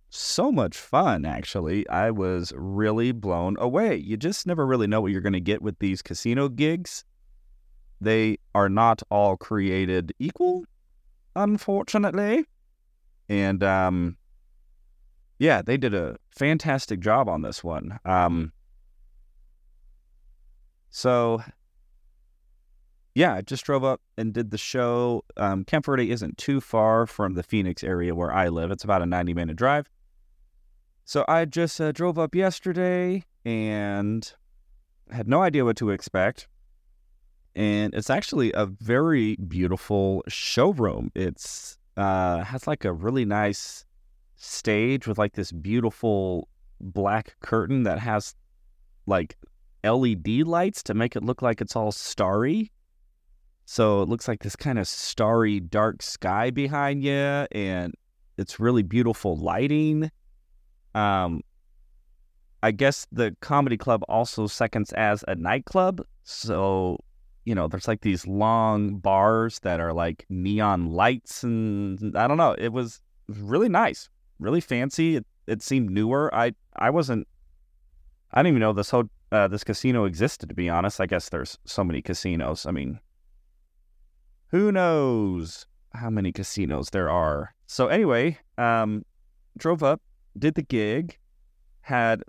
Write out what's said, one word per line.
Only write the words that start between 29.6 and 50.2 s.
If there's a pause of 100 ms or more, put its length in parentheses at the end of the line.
So
I
just,
uh,
drove
up
yesterday (220)
and (840)
had
no
idea
what
to
expect. (1080)
And
it's
actually
a
very
beautiful
showroom.
It's, (180)
uh,
has,
like,
a
really
nice (500)
stage
with,
like,
this
beautiful (320)
black
curtain
that
has, (720)
like, (480)
L
E
D